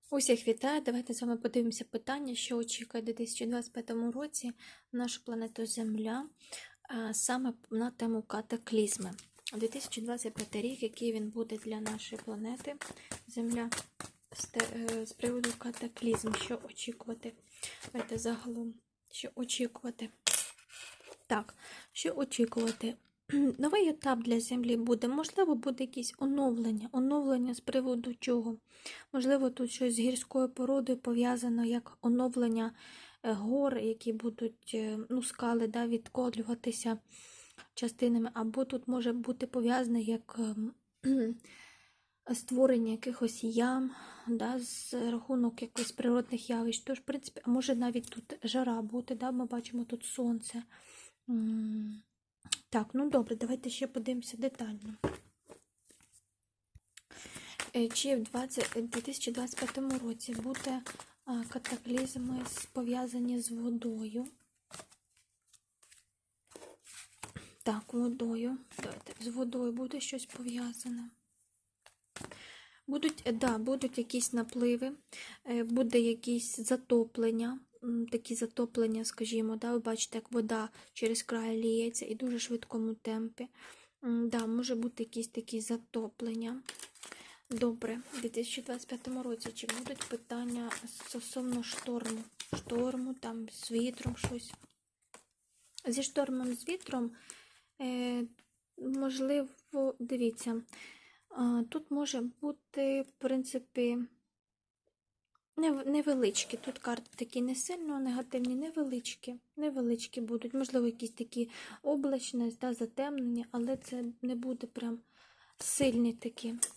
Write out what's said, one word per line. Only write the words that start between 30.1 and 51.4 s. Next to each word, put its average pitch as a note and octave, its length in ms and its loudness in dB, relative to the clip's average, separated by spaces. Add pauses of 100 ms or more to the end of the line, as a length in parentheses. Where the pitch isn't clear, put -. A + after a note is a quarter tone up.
породою B3+ 500 2
пов'язано, A#3+ 680 2
як A#3 360 0
оновлення, A#3+ 720 4 (500)
е, A3+ 100 2
гор, B3 460 4
які A3 340 0
будуть, A3+ 600 -4
е, A3 240 -2 (120)
ну, B3 120 2
скали, A#3 440 2
да, A#3 200 2
відколюватися A#3 1120 0 (760)
частинами. A#3+ 600 4
Або A3+ 300 2
тут C4 240 -4
може B3 240 2
бути B3 340 0
пов'язане A#3+ 560 4
як, A3+ 360 -2
ем, G#3+ 340 0 (300)
<clears throat> B3+ 320 4 (1000)
створення B3 580 6
якихось A#3 520 -2
ям, B3+ 460 4 (380)
да, A#3 300 0
з - 360 -6
рахунок A#3 680 2
якихось A#3 300 -4
природних A#3+ 580 2
явищ. A3+ 300 2
Тож, C4 180 -4
в - 40 -14
принципі, - 420 -6
а A#3+ 60 2
може B3+ 240 4
навіть A#3+ 360 0
тут - 340 -10
жара A#3 380 2
бути, A#3+ 320 -4
да, B3 160 -2
ми B3+ 140 0
бачимо A#3+ 400 -4
тут A#3+ 200 -8
сонце. A#3 580 0 (640)
М, A3 760 0 (680)